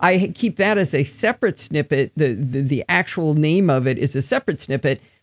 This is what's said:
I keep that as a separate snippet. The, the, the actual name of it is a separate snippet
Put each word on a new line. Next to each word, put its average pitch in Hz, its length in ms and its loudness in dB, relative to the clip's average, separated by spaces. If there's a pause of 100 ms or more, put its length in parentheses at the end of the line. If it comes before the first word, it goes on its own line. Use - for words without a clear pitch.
I 185 320 2
keep - 240 -2
that 202 180 2
as 185 160 0
a 139 120 2
separate 214 540 -2
snippet. 143 580 -2
The, 143 180 2
the, 127 260 -4
the 135 300 0
actual 175 420 0
name 156 380 4
of 131 160 2
it 127 100 0
is 135 180 -2
a 135 60 -2
separate 180 400 -2
snippet 135 400 -2 (220)